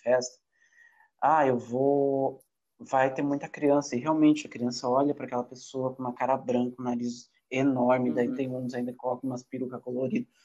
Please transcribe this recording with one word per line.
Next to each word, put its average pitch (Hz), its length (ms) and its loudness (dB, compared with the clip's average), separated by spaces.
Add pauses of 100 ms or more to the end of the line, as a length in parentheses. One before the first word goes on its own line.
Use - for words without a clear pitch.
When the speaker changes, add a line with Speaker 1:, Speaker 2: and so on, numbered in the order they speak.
Speaker 1:
festa, 123 360 0 (840)
ah, 147 260 4
eu 123 120 2
vou, 135 840 0 (380)
vai 131 340 2
ter 147 100 -4
muita 143 260 -2
criança, 143 480 2
e - 40 0
realmente 151 460 4
a - 40 -16
criança 123 380 -4
olha 143 260 2
pra 131 120 -8
aquela 123 180 -4
pessoa 131 500 -8
com 131 80 -10
uma 123 120 -6
cara 131 220 0
branca, 123 440 -2
um 127 40 -8
nariz 120 460 -6 (200)
enorme, 127 640 2
daí 123 140 0
Speaker 2:
Uhum. 127 60 -4
Speaker 1:
tem 131 160 -4
uns 127 240 -6
ainda 123 180 -4
que - 60 -16
colocam 127 320 -6
umas 123 140 -8
perucas 127 380 -8
coloridas. 131 500 -4 (120)